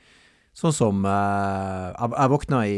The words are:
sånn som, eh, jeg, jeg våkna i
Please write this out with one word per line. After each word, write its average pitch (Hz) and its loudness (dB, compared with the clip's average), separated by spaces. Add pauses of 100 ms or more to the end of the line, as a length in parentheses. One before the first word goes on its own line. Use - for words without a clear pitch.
(560)
sånn 160 2
som, 101 2
eh, 98 -2
jeg, 117 -6
jeg 131 2
våkna 139 0
i 104 0